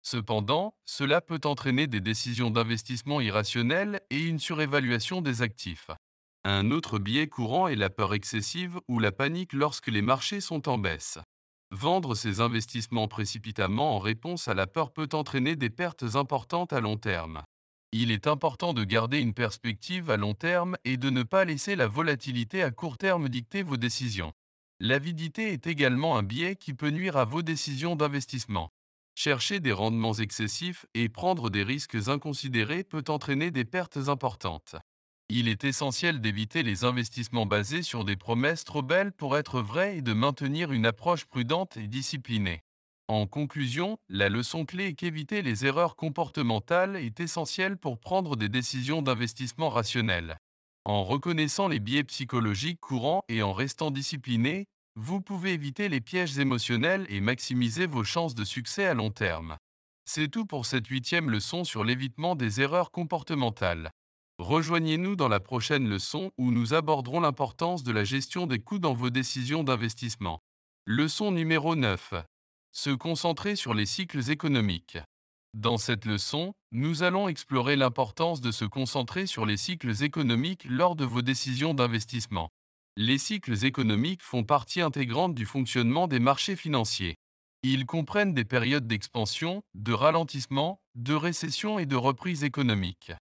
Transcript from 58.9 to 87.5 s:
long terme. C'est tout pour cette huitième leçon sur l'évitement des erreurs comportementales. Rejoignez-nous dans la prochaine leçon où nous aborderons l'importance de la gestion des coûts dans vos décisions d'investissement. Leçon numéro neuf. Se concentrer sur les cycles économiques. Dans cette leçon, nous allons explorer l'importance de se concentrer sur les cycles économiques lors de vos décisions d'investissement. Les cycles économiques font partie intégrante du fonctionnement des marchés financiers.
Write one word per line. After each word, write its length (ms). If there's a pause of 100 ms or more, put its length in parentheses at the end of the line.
long 160
terme. 460 (480)
C'est 240
tout 180
pour 200
cette 220
huitième 420
leçon 320
sur 220
l'évitement 500
des 260
erreurs 300
comportementales. 1000 (460)
Rejoignez-nous 800
dans 120
la 100
prochaine 500
leçon 500
où 120
nous 240
aborderons 460
l'importance 640
de 100
la 120
gestion 420
des 120
coûts 200
dans 160
vos 160
décisions 540
d'investissement. 760 (460)
Leçon 440
numéro 460
neuf. 380 (580)
Se 180
concentrer 640
sur 200
les 100
cycles 460
économiques. 640 (560)
Dans 240
cette 280
leçon, 500 (180)
nous 300
allons 260
explorer 480
l'importance 640
de 100
se 140
concentrer 640
sur 180
les 120
cycles 460
économiques 640
lors 280
de 80
vos 160
décisions 540
d'investissement. 720 (480)
Les 220
cycles 480
économiques 560
font 220
partie 360
intégrante 540
du 120
fonctionnement 600
des 140
marchés 360
financiers. 600 (460)